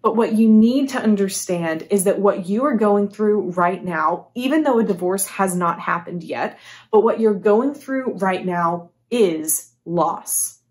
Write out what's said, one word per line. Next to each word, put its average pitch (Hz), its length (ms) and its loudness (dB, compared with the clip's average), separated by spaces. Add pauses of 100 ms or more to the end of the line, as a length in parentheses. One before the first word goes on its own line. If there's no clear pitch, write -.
But 214 140 2
what 226 180 0
you 220 160 4
need 247 400 4
to 254 100 -4
understand 185 880 -2
is 196 140 0
that 196 140 2
what 196 280 0
you 214 180 -2
are 285 120 0
going 202 320 2
through 208 440 -2
right 180 300 0
now, 170 520 -4
even 269 300 0
though 247 160 2
a 214 40 2
divorce 190 440 -2
has 190 260 -2
not 175 240 -2
happened 175 460 -8
yet, 135 340 -8 (320)
but - 100 6
what - 200 4
you're 214 140 4
going 220 380 2
through 262 440 -6
right 185 280 -2
now 175 460 -4 (200)
is 165 600 -2 (120)
loss. - 760 -4 (120)